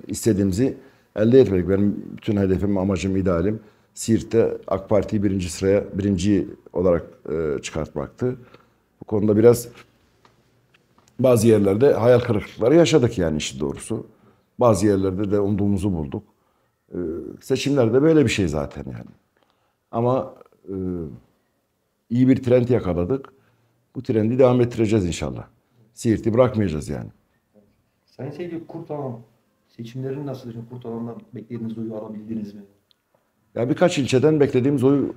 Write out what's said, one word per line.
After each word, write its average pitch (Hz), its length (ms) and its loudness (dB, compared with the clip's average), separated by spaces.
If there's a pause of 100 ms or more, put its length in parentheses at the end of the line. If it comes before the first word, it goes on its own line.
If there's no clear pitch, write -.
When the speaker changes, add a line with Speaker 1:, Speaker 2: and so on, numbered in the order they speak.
Speaker 1:
istediğimizi 101 720 0 (380)
elde 117 240 6
etmedik. 95 300 4
Benim 98 360 0 (120)
bütün 104 200 -2
hedefim, 98 400 0
amacım, 95 400 -2
idealim 95 420 -2 (340)
Siirt'te - 640 0 (100)
ak 95 220 -6
Parti'yi 101 340 0
birinci 95 260 -2
sıraya, 95 480 0
birinci 98 500 0 (260)
olarak, 87 320 0 (260)
e, 78 300 -4
çıkartmaktı. 78 720 -8 (640)
Bu - 40 -20
konuda 104 320 0
biraz 117 300 6 (1500)
bazı 123 280 4
yerlerde 107 460 4
hayal 117 260 4
kırıklıkları 113 560 0
yaşadık 151 420 4
yani 80 200 -2
işin 65 220 -8
doğrusu. 76 480 -8 (520)
Bazı 107 280 4
yerlerde 95 440 0
de 104 80 2
umduğumuzu 101 540 0
bulduk. 78 300 -6 (720)
E, - 40 -8 (440)
seçimlerde 131 600 0
böyle 156 220 4
bir 113 60 2
şey 98 180 0
zaten 71 440 -6
yani. 58 200 -16 (800)
Ama, 120 420 -2 (360)
e, 95 40 -10 (1400)
iyi 127 180 4
bir 131 160 4
trend 123 260 2
yakaladık. 98 640 -2 (600)
Bu - 80 -12
trendi 110 360 0
devam 123 220 6
ettireceğiz 113 440 2
inşallah. 69 420 -6 (460)
Siirt'i 110 400 -2
bırakmayacağız 104 560 0
yani. 60 200 -8 (960)
Speaker 2:
Sayın 139 260 -14
Sevgili, 165 360 -12
Kurtalan 143 520 -12 (480)
seçimlerini 131 580 -10
nasıl? 127 260 -12
Şimdi 117 180 -16
Kurtalan'dan 117 460 -12 (200)
beklediğiniz 113 420 -12
oyu 113 180 -8
alabildiniz 107 580 -12
mi? 101 80 -20 (920)
Speaker 1:
Ya 120 140 -2
birkaç 170 280 2
ilçeden 139 420 2
beklediğimiz 131 440 2
oyu 135 340 2